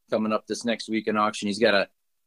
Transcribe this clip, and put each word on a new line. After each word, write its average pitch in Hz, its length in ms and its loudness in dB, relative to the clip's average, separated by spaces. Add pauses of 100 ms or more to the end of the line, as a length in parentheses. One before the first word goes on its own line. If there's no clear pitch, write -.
coming 107 240 0
up - 140 -2
this 104 180 -6
next 110 240 -4
week 110 180 -2
in 107 80 0
auction. 107 320 0
He's 101 120 -2
got 107 160 6
a 95 120 2 (400)